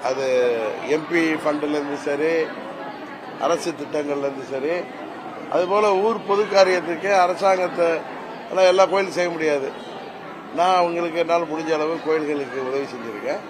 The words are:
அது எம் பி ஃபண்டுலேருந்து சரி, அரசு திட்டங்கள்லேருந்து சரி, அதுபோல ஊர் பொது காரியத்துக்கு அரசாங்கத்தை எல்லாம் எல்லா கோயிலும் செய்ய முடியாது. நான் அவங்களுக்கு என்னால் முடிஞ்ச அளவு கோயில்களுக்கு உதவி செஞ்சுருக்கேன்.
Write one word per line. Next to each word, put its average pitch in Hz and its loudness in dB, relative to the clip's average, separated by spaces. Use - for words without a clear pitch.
அது 127 2
எம் 151 0
பி 165 2
ஃபண்டுலேருந்து 151 -2
சரி, 151 0
அரசு 165 0
திட்டங்கள்லேருந்து 143 -4
சரி, 139 -2
அதுபோல 196 2
ஊர் 208 0
பொது 202 2
காரியத்துக்கு 185 4
அரசாங்கத்தை 180 4
எல்லாம் 185 6
எல்லா 190 8
கோயிலும் 185 2
செய்ய 175 0
முடியாது. 151 0
நான் 180 4
அவங்களுக்கு 170 2
என்னால் 170 2
முடிஞ்ச 160 -2
அளவு 156 0
கோயில்களுக்கு 143 0
உதவி 139 -2
செஞ்சுருக்கேன். 117 -6